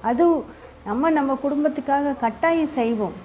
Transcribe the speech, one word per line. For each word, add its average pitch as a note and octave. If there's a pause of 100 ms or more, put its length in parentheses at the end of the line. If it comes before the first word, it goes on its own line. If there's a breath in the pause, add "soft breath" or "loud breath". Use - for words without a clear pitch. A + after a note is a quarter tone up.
அது C#4 (400 loud breath)
நம்ம, B3
நம்ம C4+
குடும்பத்துக்காக C#4+
கட்டாயம் D#4
செய்வோம் A3+ (120)